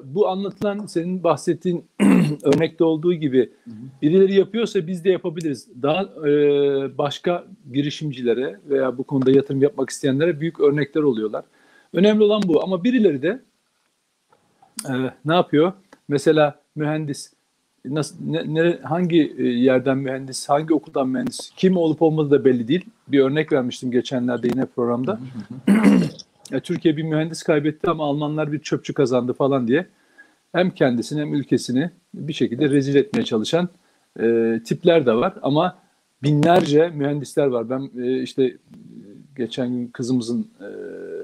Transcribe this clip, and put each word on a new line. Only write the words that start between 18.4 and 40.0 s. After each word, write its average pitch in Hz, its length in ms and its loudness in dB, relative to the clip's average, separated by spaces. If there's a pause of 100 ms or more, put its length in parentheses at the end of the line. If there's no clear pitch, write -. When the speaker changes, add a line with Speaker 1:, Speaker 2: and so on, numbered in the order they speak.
Speaker 1:
nere-, 170 280 0
hangi, 165 560 0
e, 127 60 -4
yerden 127 540 2
mühendis, 131 520 -8
hangi 156 240 0
okuldan 143 360 -2
mühendis, 123 480 -6
kim 185 200 4
olup 160 240 0
olmadığı 156 300 2
da 131 140 4
belli 123 220 2
değil. 175 180 -2 (220)
Bir 139 120 2
örnek 147 320 2
vermiştim 123 400 -2
geçenlerde 120 560 -2
yine 127 180 -2
programda. 131 540 -4 (460)
Speaker 2:
Hı 196 80 4
hı 220 80 4
hı. - 220 6
Speaker 1:
<clears throat> 151 60 -4 (420)
E, 131 80 -4
Türkiye 160 380 0
bir 160 60 -6
mühendis 160 400 -4
kaybetti 151 460 0
ama 160 160 -2
Almanlar 151 460 -2
bir 151 80 -4
çöpçü 147 340 -6
kazandı 123 400 0
falan 135 340 0
diye. 151 200 0 (640)
Hem 180 200 0
kendisini 135 500 -2
hem 151 120 -6
ülkesini 135 560 -2 (240)
bir 147 200 -10
şekilde 131 360 0
rezil 139 260 2
etmeye 117 300 2
çalışan, 165 440 0 (500)
e, 113 460 2
tipler 165 400 2
de 117 80 4
var. 120 280 0
Ama 156 360 0 (460)
binlerce 156 640 4
mühendisler 147 580 -2
var. 117 220 -2
Ben, 135 220 -6 (120)
e, 127 180 -2
işte, 127 220 -2
e, 127 120 -2 (800)
geçen 123 340 -6
gün 123 180 -6
kızımızın, 117 600 -4 (140)